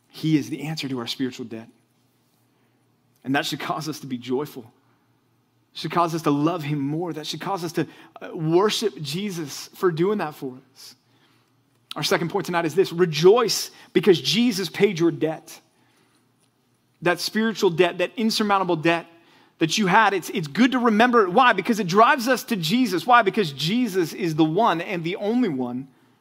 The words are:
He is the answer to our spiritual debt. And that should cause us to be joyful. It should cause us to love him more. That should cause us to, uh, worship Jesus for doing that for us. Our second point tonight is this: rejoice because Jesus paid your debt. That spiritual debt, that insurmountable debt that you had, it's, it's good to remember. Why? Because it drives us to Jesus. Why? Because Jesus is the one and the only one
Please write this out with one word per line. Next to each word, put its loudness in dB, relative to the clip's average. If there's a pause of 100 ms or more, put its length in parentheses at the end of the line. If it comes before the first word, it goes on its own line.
He 0
is -10
the -10
answer -8
to -6
our -6
spiritual -6
debt. -16 (1500)
And -2
that 0
should -6
cause -6
us -8
to -16
be -8
joyful. -8 (1000)
It -16
should -6
cause 0
us -6
to 2
love 0
him -4
more. -4
That -10
should -10
cause -6
us -8
to, 0 (340)
uh, -14
worship 2
Jesus -8
for 2
doing 0
that -6
for -12 (160)
us. -20 (1000)
Our -8
second 0
point -4
tonight -2
is -2
this: 2
rejoice 4 (240)
because 4
Jesus 0
paid 0
your 2
debt. -8 (1400)
That 0
spiritual 0
debt, 0
that -2
insurmountable 0
debt 0 (540)
that 0
you 0
had, 4
it's, -6
it's -4
good 2
to 0
remember. 4
Why? 4
Because -2
it -2
drives 4
us 0
to -2
Jesus. 0
Why? 6
Because 0
Jesus -2
is -4
the 4
one 0
and -6
the -4
only 0
one -6 (340)